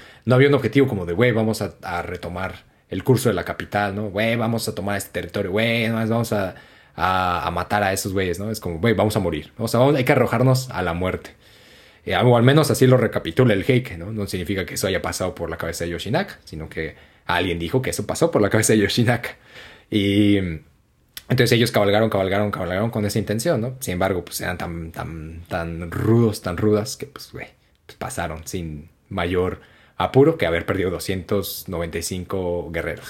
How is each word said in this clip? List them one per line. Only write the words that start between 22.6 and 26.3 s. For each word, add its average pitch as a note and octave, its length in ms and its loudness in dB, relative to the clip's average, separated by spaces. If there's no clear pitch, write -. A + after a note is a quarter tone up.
con G#2+ 160 -2
esa G2+ 120 0
intención, A2+ 420 -2
¿no? A2+ 200 -6
Sin - 140 -6
embargo, F2+ 300 0
pues, - 160 -10
eran F2 180 -6
tan, E2+ 340 -8
tan, D#2+ 560 -12
tan E2+ 420 -6
rudos, A2 520 2